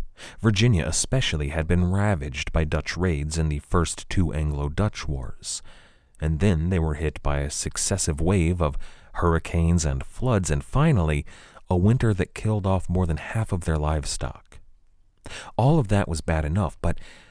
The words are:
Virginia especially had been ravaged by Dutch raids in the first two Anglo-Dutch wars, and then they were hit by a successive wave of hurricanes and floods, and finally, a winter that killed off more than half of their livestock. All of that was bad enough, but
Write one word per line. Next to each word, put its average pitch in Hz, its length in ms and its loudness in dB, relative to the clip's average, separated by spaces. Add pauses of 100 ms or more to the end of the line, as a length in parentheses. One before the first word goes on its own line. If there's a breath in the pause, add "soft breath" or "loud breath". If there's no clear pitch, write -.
(400 loud breath)
Virginia 107 440 4
especially 76 680 -2
had 80 180 -2
been 87 240 4
ravaged 78 600 0
by 80 120 2
Dutch 76 320 -2
raids 78 420 0
in 80 100 2
the 73 120 -2
first - 480 0
two 87 240 2
Anglo-Dutch 76 760 -2
wars, - 560 -6 (580 soft breath)
and 78 200 0
then 87 300 4
they 92 80 2
were 78 160 0
hit 76 280 -4
by 71 160 0
a 71 120 -4
successive - 680 -2
wave 87 400 2
of 76 160 0 (380 loud breath)
hurricanes 82 680 2
and 67 200 -2
floods, 101 460 0
and 71 120 -2
finally, 92 640 2 (440 loud breath)
a 92 80 2
winter 110 360 4
that 92 220 -2
killed 107 320 -2
off 95 220 0
more 90 180 2
than 80 100 0
half - 360 -4
of 85 120 -2
their 80 140 0
livestock. 76 800 -4 (1000 loud breath)
All 143 220 4
of 110 100 2
that 101 200 2
was 80 120 -4
bad 78 240 -2
enough, 82 380 -2
but 85 160 2 (320 loud breath)